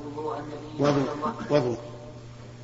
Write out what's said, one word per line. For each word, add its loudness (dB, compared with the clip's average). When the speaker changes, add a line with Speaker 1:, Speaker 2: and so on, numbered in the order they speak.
Speaker 1:
وضوء -4
النبي -8
Speaker 2:
وضوء، 6
Speaker 1:
صلى 0
الله 0
عليه -2
وسلم." 4
Speaker 2:
وضوء، 4